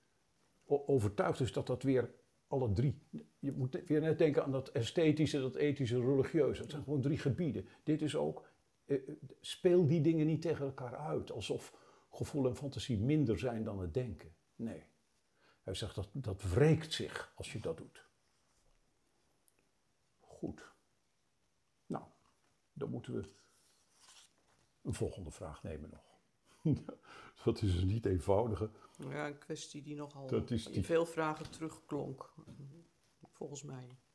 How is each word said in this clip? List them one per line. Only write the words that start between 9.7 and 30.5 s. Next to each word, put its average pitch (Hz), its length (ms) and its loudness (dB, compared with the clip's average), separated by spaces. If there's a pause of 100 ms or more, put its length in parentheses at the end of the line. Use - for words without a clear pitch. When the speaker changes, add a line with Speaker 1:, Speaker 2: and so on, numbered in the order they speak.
Speaker 1:
die 160 140 6
dingen 156 240 4
niet 156 160 2
tegen 143 240 -2
elkaar 127 320 -8
uit, 151 340 -4
alsof - 420 -6 (360)
gevoel 131 380 -2
en 120 80 0
fantasie 127 440 -4
minder 120 400 4
zijn 117 240 -2
dan 104 160 -4
het 87 140 -4
denken. - 420 -6 (200)
Nee. 95 280 -8 (800)
Hij 95 100 -6
zegt 95 220 -6
dat, 98 180 -6
dat 110 300 -4
wreekt 143 500 4
zich - 420 -8
als - 180 -12
je 110 60 -8
dat 82 180 -4
doet. - 280 -20 (2250)
Goed. - 520 -12 (1120)
Nou, - 180 -6 (720)
dan 117 160 -8
moeten 123 240 -8
we 110 160 -6 (1500)
een - 120 -4
volgende 82 380 -4
vraag - 320 -12
nemen - 260 -10
nog. - 160 -20 (580)
<laughs> 147 220 2 (580)
Dat 117 180 0
is 98 120 2
dus 87 100 2
niet 107 220 0
eenvoudige. 101 640 2 (280)
Speaker 2:
Ja, 143 300 -8
een 143 100 -10
kwestie 151 440 -12
die 147 140 -12
nogal 143 320 -12
Speaker 1:
Dat - 240 -2